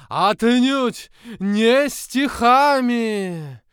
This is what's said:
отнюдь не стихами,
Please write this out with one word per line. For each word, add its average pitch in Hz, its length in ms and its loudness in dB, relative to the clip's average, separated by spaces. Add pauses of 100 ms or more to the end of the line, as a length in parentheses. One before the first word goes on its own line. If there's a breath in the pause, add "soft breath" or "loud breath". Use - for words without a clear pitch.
отнюдь 240 1000 0 (300 loud breath)
не 226 480 2
стихами, 233 1700 0 (120 loud breath)